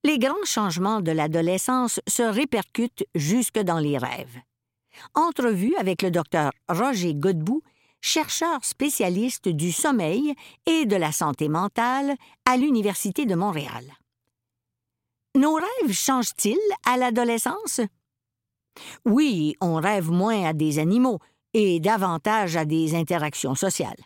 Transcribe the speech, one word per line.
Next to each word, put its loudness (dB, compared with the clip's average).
Les 2
grands 0
changements -2
de -2
l'adolescence 0
se 0
répercutent -2
jusque 0
dans 0
les 0
rêves. -8
Entrevue 2
avec 0
le 0
docteur 0
Roger -2
Godbout, -2
chercheur -2
spécialiste -2
du -2
sommeil 0
et 2
de 2
la 0
santé 0
mentale 0
à 4
l'Université 0
de 0
Montréal. -4
Nos 4
rêves 0
changent-ils 0
à 2
l'adolescence ? -2
Oui, 2
on 2
rêve 0
moins 2
à 0
des 0
animaux 2
et 2
davantage 0
à 0
des 0
interactions -2
sociales. -4